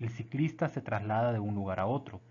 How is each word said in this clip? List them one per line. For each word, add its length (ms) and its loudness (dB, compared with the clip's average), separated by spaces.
el 80 -2
ciclista 600 0
se 100 -4
traslada 540 2
de 60 2
un 140 0
lugar 260 0
a 60 2
otro 440 -2